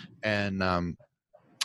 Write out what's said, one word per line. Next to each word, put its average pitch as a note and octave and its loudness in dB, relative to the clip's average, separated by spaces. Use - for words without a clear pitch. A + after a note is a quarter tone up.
And, G2+ 0
um, F2 0